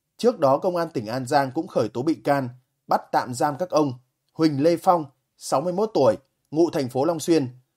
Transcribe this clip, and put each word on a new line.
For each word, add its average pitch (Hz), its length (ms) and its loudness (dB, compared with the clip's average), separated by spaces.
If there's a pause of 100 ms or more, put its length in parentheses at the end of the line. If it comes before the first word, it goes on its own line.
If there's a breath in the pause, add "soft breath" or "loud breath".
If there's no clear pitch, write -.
(160)
trước 226 220 0
đó 139 200 4
Công 180 180 -2
an 170 140 -2
tỉnh 117 160 -6
An 123 200 -6
Giang 139 280 2
cũng 165 120 -4
khởi 120 220 -2
tố 120 140 -6
bị 160 120 0
can, 139 340 -2 (380)
bắt 208 160 0 (100)
tạm 123 220 -2
giam 147 240 -2
các - 120 -6
ông 147 220 2 (400)
Huỳnh 151 300 0
Lê 170 140 4
Phong, 175 280 2 (400)
sáu 139 160 0
mươi 175 120 -4
mốt 214 220 -2
tuổi, 123 220 4 (340)
ngụ 160 200 2
thành 139 180 -4
phố 131 160 -2
Long 165 160 -2
Xuyên, 156 280 2 (280)